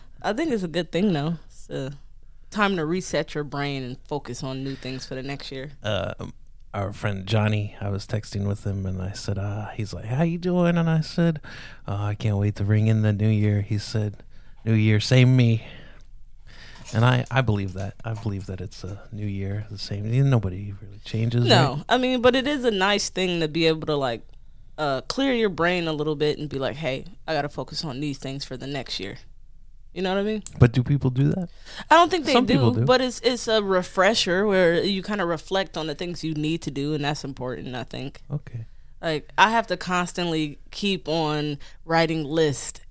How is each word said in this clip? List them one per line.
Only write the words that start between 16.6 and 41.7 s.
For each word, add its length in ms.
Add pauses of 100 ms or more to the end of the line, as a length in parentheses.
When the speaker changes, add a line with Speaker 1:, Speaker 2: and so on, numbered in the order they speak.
Speaker 2:
And 120
I, 260
I 100
believe 340
that. 200 (100)
I 100
believe 320
that 140
it's 220
a 180 (120)
new 140
year, 440
the 80
same. 320 (180)
Nobody 540
really 220
changes, 420
Speaker 1:
No, 300
Speaker 2:
right? 120
Speaker 1:
I 100
mean, 220
but 140
it 140
is 160
a 80
nice 380
thing 300
to 80
be 180
able 200
to, 80
like, 280 (540)
uh, 260
clear 300
your 180
brain 360
a 60
little 240
bit 220
and 100
be 100
like, 180
"Hey, 280 (240)
I 60
gotta 140
focus 360
on 160
these 180
things 260
for 120
the 100
next 320
year." 200 (760)
You 100
know 120
what 60
I 20
mean? 220 (120)
Speaker 2:
But 140
do 140
people 260
do 200
that? 180 (420)
Speaker 1:
I 60
don't 160
think 120
they 80
Speaker 2:
Some 140
Speaker 1:
do, 80
Speaker 2:
people 160
do. 140
Speaker 1:
but 160
it's, 240
it's 240
a 120
refresher 840
where 380
you 180
kinda 240
reflect 500
on 120
the 80
things 260
you 100
need 300
to 80
do, 240
and 100
that's 200
important, 500
I 80
think. 380 (100)
Speaker 2:
Okay. 360 (360)
Speaker 1:
Like, 340
I 140
have 160
to 100
constantly 840 (100)
keep 380
on 500 (260)